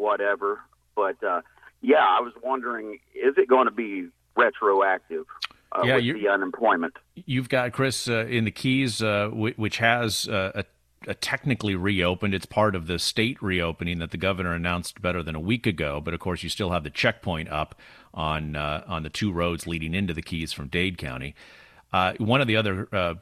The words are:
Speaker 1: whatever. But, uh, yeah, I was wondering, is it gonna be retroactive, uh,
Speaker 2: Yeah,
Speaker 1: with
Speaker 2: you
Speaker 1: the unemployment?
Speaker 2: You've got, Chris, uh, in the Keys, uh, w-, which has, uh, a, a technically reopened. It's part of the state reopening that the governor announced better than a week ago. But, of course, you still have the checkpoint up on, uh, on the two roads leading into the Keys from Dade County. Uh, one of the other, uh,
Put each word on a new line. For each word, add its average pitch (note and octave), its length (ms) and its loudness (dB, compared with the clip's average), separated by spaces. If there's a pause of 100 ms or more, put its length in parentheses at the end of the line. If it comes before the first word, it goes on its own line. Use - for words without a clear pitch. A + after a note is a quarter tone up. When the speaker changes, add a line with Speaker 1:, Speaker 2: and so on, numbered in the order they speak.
Speaker 1:
whatever. G2+ 540 0 (340)
But, G2 280 0
uh, F2+ 200 0 (400)
yeah, D3+ 240 6 (120)
I - 20 4
was A#2+ 120 -6 (100)
wondering, A#2 580 -6 (140)
is C3 220 2
it C3+ 120 4
gonna B2+ 220 6 (160)
be F#2+ 220 -6 (280)
retroactive, G2 880 2 (460)
uh, F2+ 120 0
Speaker 2:
Yeah, C3 120 4
Speaker 1:
with B2 80 2
Speaker 2:
you B2 100 0
Speaker 1:
the G#2 140 0
unemployment? F#2+ 640 2 (200)
Speaker 2:
You've C3 340 -2
got, B2 240 2
Chris, C3+ 360 0
uh, A2+ 180 0 (100)
in A2+ 80 4
the G#2+ 60 2 (120)
Keys, C3 400 2
uh, G#2 260 2
w-, A2 280 0
which G#2+ 220 -2
has, A#2 500 2
uh, F#2+ 240 0 (100)
a, - 20 -6 (460)
a G2 40 -4
technically A#2 600 -2
reopened. F#2 600 2
It's F2+ 120 -4
part G#2+ 280 2
of E2+ 120 -4
the F2 120 -2
state A#2 440 -2
reopening F2 560 -2
that E2 120 -6
the - 60 -8
governor F2+ 380 -2
announced F2 480 -4
better F2+ 200 -2
than D#2 120 -6
a D2+ 60 -4
week G#2+ 260 0
ago. D2+ 340 0
But, E2 140 -6
of E2+ 60 -8
course, F2+ 220 -4
you F2 60 -8
still F#2 220 -4
have E2+ 140 -2
the D2 60 -8
checkpoint E2+ 600 -2
up D2+ 240 -4 (400)
on, D#2 420 -4
uh, D2+ 300 -4
on E2 160 -6
the D2+ 80 -8
two G#2 220 -2
roads E2+ 340 -2
leading D#2+ 280 -4
into F#2 200 -2
the D#2 80 -6
Keys D#2+ 300 -6
from C#2+ 160 -8
Dade F2 300 -2
County. C2 360 -8 (580)
Uh, F#2 260 2
one A#2 240 2
of C3 40 2
the A2 100 2
other, G2+ 360 0
uh, F2+ 300 0